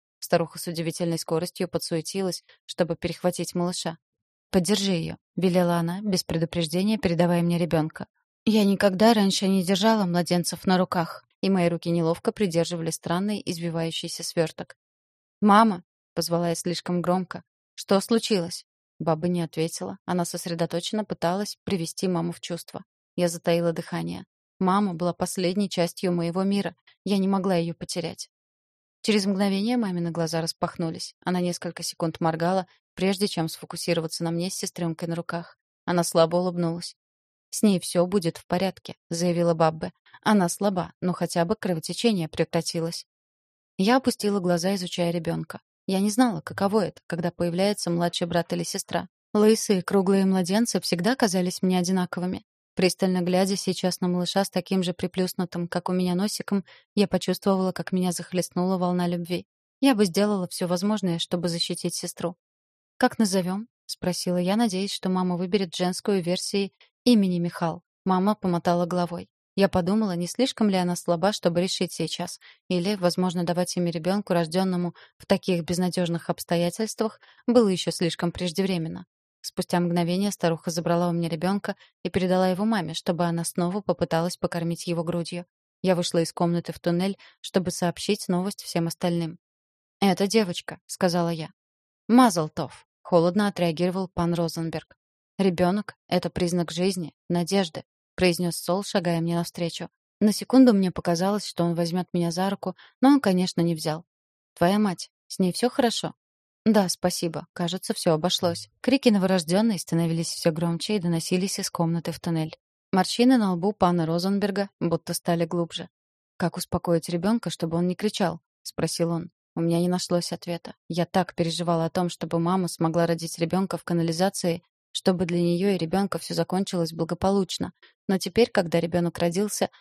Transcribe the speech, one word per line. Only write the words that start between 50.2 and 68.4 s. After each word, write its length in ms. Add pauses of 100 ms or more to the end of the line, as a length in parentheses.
младенцы 540
всегда 360
казались 460
мне 180
одинаковыми. 640 (300)
Пристально 460
глядя 340
сейчас 440
на 80
малыша 380
с 40
таким 340
же 100
приплюснутым, 720
как 220
у 20
меня, 240
носиком, 480 (320)
я 120
почувствовала, 640
как 200
меня 200
захлестнула 640
волна 300
любви. 380 (360)
Я 140
бы 100
сделала 420
всё 200
возможное, 520
чтобы 300
защитить 440
сестру. 420 (640)
«Как 220
назовём?» 480 (260)
спросила 440
я, 180
надеясь, 360
что 180
мама 280
выберет 380
женскую 460
версию 500 (340)
имени 340
Михал. 440 (220)
Мама 300
помотала 500